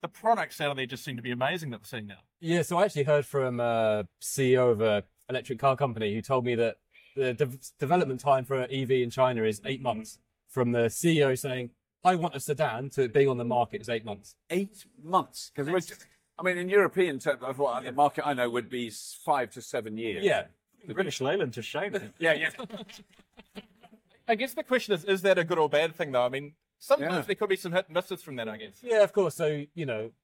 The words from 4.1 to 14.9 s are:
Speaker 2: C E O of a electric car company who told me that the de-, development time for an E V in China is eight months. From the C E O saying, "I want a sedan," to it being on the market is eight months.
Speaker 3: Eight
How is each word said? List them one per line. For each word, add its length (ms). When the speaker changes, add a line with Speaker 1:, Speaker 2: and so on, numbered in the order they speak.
Speaker 2:
C 320
E 60
O 100
of 120
a 240
electric 280
car 180
company 380
who 60
told 240
me 120
that 200
the 180
de-, 240
development 420
time 240
for 160
an 100
E 140
V 180
in 80
China 340
is 200
eight 160
months. 380
From 240
the 180
C 280
E 40
O 120
saying, 360
"I 120
want 180
a 60
sedan," 500
to 120
it 120
being 140
on 100
the 60
market 360
is 80
eight 160
months. 300
Speaker 3:
Eight 340